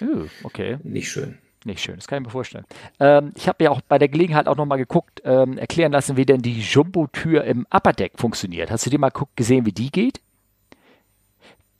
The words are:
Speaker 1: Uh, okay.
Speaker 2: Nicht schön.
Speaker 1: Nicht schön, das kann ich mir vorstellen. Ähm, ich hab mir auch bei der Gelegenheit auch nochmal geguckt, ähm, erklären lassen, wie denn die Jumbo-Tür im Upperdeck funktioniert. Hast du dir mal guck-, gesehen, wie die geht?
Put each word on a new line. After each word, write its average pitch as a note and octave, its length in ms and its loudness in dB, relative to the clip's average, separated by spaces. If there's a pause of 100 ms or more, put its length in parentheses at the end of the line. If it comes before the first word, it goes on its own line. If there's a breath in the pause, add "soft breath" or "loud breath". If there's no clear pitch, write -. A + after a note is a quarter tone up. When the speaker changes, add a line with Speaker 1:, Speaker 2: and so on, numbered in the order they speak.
Speaker 1:
Uh, A3+ 240 -4 (160)
okay. G#2 400 -8
Speaker 2:
Nicht - 280 -8
schön. - 280 -10 (260)
Speaker 1:
Nicht G2 160 -10
schön, F2+ 160 -10
das F#2+ 100 -20
kann C#3+ 140 -6
ich B2 60 -10
mir G#2+ 60 -16
vorstellen. A2+ 340 -10 (340 loud breath)
Ähm, C#3+ 340 6
ich - 140 -4
hab - 120 -4
mir D3 120 4
auch B2+ 80 -2
bei - 160 0
der C#3 120 4
Gelegenheit D3+ 380 2
auch C#3+ 100 0
nochmal C#3+ 200 -2
geguckt, - 480 -2
ähm, C3 320 2
erklären D3+ 360 0
lassen, C3+ 260 0
wie C3 80 2
denn C3 160 4
die A#2 180 -4
Jumbo-Tür D#3 840 0
im A#2+ 260 -2
Upperdeck F3 460 2
funktioniert. F2 540 -4
Hast A2+ 140 -4
du A#2+ 60 -2
dir D3 80 0
mal C#3 120 2
guck-, - 260 -10
gesehen, B2 280 2
wie G#2+ 80 -2
die A#2+ 180 -6
geht? A#3 300 -2 (1600 soft breath)